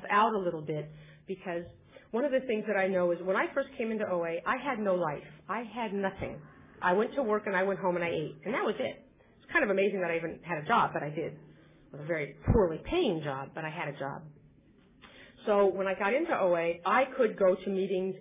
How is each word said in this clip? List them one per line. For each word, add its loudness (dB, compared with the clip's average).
out 6
a 0
little -2
bit, -4
because -6
one 0
of 2
the 4
things 0
that 0
I 2
know 2
is 0
when 0
I 2
first 0
came -4
into -2
O 0
A, -4
I 0
had -4
no 2
life. -2
I -4
had -6
nothing. -4
I 4
went 2
to 2
work 0
and 0
I 2
went 0
home 2
and -2
I 0
ate, -4
and -4
that 0
was 0
it. -6
It's -18
kind 4
of 4
amazing 2
that 0
I 0
even -4
had -4
a -10
job, 4
but -4
I -6
did. -6
It -20
was -12
a -10
very -4
poorly 4
paying 0
job, -6
but -8
I -6
had -6
a -8
job. -8
So 6
when 2
I 0
got 0
into 2
O 4
A, 0
I 4
could 2
go 6
to -6
meetings 0